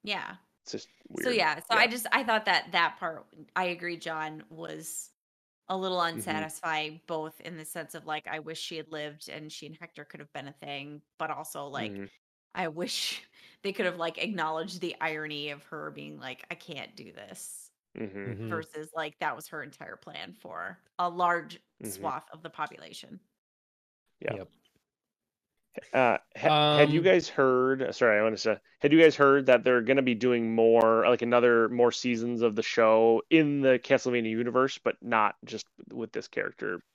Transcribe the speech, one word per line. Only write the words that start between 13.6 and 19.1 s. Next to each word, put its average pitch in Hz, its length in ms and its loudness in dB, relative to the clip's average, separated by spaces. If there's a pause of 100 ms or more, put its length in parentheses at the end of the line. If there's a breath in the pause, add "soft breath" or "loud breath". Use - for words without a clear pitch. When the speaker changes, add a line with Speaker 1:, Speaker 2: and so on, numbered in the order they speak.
Speaker 1:
they 196 100 -6
could 196 120 -4
have, 175 120 -2
like, 165 200 -4
acknowledged 170 640 -6
the 175 200 -6
irony 151 500 -6
of 143 140 -14
her 151 260 -12
being 147 280 -16
like, 131 320 -14
"I 170 40 -12
can't 139 400 -16
do 110 180 -20
this," - 580 -20 (260)
Speaker 2:
Mm-hmm. 98 340 -10
Speaker 3:
Mm-hmm. 113 320 -10
Speaker 1:
versus, 156 320 -16
like, 156 240 -10